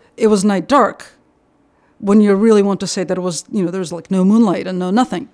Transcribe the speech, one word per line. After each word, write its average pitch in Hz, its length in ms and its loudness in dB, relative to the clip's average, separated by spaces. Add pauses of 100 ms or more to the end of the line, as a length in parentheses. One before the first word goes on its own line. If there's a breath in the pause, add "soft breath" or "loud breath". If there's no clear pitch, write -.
(160 soft breath)
it 220 120 0
was 208 160 2
night 196 240 0
dark, - 440 0 (880)
when 202 220 2
you 202 140 4
really 208 280 4
want 196 180 -2
to 196 60 -8
say 185 180 -6
that 180 120 -4
it 185 40 -6
was, 180 300 -6
you 208 140 -4
know, 170 60 -4
there 185 100 -8
was, 170 120 -8
like, 165 180 -14
no 190 140 0
moonlight 208 420 2
and 185 120 -6
no 180 120 -6
nothing. 202 440 -2